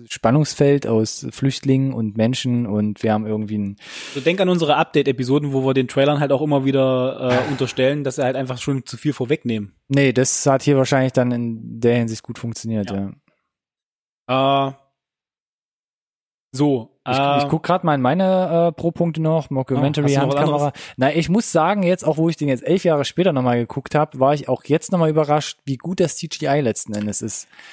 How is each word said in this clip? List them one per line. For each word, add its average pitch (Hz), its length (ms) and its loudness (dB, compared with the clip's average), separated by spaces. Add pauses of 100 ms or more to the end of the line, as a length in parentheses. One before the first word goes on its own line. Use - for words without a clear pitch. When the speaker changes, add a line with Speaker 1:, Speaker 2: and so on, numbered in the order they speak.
Speaker 1:
Spannungsfeld 143 800 2
aus 110 440 0
Flüchtlingen 135 640 0
und 110 220 -4
Menschen 120 500 0
und 104 380 -2
wir 110 80 2
haben 107 140 -2
irgendwie 107 320 -4
ein 101 180 -6 (380)
Speaker 2:
So, 139 80 -8
denk 170 180 0
an 185 80 2
unsere 165 300 2
Update-Episoden, 139 720 0
wo 135 140 0
wir 135 80 2
den 127 160 0
Trailern 143 320 2
halt 143 100 0
auch 135 120 2
immer 143 200 0
wieder, 131 840 0
äh, - 0 -
Speaker 1:
<laughs> 151 40 -4
Speaker 2:
unterstellen, 135 540 0
dass 131 120 -6
sie 143 60 0
halt 127 140 0
einfach 127 240 -6
schon 135 240 -2
zu - 120 -12
viel 151 160 -2
vorwegnehmen. 117 600 -4 (160)
Speaker 1:
Nee, 135 240 4
das - 320 0
hat 135 180 2
hier 143 140 4
wahrscheinlich 131 340 2
dann 123 200 2
in 117 500 -6
der 120 160 4
Hinsicht 113 260 -2
gut - 140 -12
funktioniert, 110 540 -6
Speaker 2:
Ja. 98 180 -6 (1200)
Speaker 1:
ja. 135 400 2
Speaker 2:
Äh, 135 40 -12 (1800)
so, 131 360 0 (160)
Speaker 1:
Ich, 131 100 -2
Speaker 2:
äh, 143 220 2
Speaker 1:
ich 143 100 -2
guck 160 140 -2
grad 180 200 0
mal 156 120 2
in 135 60 -2
meine, 170 680 2
äh, - 20 -6
Pro-Punkte 165 500 -2
noch, 160 280 0
Mockumentary, 143 560 0
Speaker 2:
Oh, - 20 4
hast 139 80 4
du 139 60 4
noch 135 60 2
was 139 120 0
Speaker 1:
Handkamera. 147 280 2
Speaker 2:
anderes? - 140 -6 (160)
Speaker 1:
Na, 135 160 2
ich 165 160 0
muss 208 220 0
sagen, 185 320 2
jetzt, 180 200 0
auch 151 140 0
wo 160 120 2
ich 160 80 -4
den 147 100 -2
jetzt 131 180 -2
elf 180 200 0
Jahre 151 180 4
später 175 300 0
nochmal 127 260 2
geguckt - 340 -6
hab, 151 260 0
war 135 140 4
ich 143 140 -6
auch 127 160 -2
jetzt - 280 0
nochmal 170 180 2
überrascht, 151 560 0
wie 139 120 -4
gut 180 220 -6
das 170 160 0
C 165 120 -10
G - 200 -8
I 143 140 2
letzten 110 320 -2
Endes 104 280 -4
ist. - 260 -8 (260)